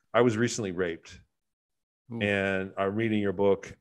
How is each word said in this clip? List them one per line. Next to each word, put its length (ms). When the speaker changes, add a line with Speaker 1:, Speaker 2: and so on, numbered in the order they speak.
Speaker 1:
"I 80
was 140
recently 360
raped 460
Speaker 2:
Ooh. 100
Speaker 1:
and 560
I'm 180
reading 260
your 120
book 480